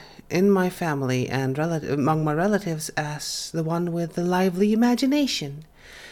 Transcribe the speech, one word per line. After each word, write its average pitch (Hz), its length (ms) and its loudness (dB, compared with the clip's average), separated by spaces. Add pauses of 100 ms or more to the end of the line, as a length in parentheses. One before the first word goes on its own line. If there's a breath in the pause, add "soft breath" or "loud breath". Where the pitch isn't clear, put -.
(300 loud breath)
in 190 200 4
my 185 200 4
family 135 600 -2
and 131 280 -2
rel-, 165 160 0
among 156 500 0
my 151 100 0
relatives 170 560 0
as - 600 -6
the 165 120 -2
one 170 280 -2
with 170 220 -4
the 175 100 -2
lively 185 500 2
imagination. 240 920 0 (460 loud breath)